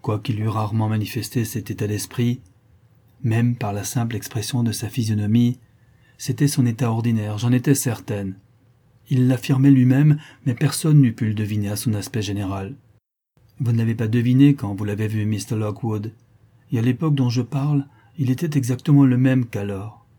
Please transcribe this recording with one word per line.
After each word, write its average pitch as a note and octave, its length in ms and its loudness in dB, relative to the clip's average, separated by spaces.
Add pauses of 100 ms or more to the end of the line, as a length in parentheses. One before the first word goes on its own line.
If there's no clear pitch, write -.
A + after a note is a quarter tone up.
Quoiqu'il G#2+ 400 -4
eût A2 80 -2
rarement G#2+ 400 -2
manifesté A2 560 -4
cet A2 260 -8
état G#2 180 -4
d'esprit, A#2+ 520 -2 (800)
même A#2 340 2
par G#2+ 160 -6
la G2+ 120 -6
simple A#2 320 -4
expression A2+ 460 -6
de A2+ 100 0
sa G#2+ 160 -8
physionomie, A2 720 0 (580)
c'était C#3+ 320 -2
son C#3+ 160 2
état A#2 260 0
ordinaire, A2 460 -2
j'en A#2+ 160 0
étais B2+ 220 2
certaine. G2+ 600 -6 (760)
Il B2+ 160 2
l'affirmait C3+ 460 4
lui-même, C3+ 460 6 (280)
mais B2+ 80 0
personne D3 460 2
n'eût B2 120 4
pu A2+ 140 -4
le G#2+ 80 0
deviner G#2 340 -4
à G#2+ 80 -6
son G#2+ 180 -2
aspect G#2 280 -6
général. « G2 540 -6 (840)
Vous A#2+ 120 0
ne A2+ 60 2
l'avez A2+ 180 0
pas A2+ 120 -2
deviné B2 460 4
quand G2+ 200 -6
vous G2 100 -6
l'avez G#2 240 -4
vu, G#2 180 -2
Mister G#2+ 300 -4
Lockwood ? » G#2+ 580 -4 (580)
Et A#2+ 60 0
à A2+ 40 0
l'époque B2+ 320 0
dont C3 160 2
je A#2+ 120 -2
parle, C#3+ 440 -2 (320)
il B2+ 120 0
était D3+ 280 -2
exactement C#3 460 4
le B2+ 120 4
même B2+ 300 2
qu'alors G2+ 600 -8 (120)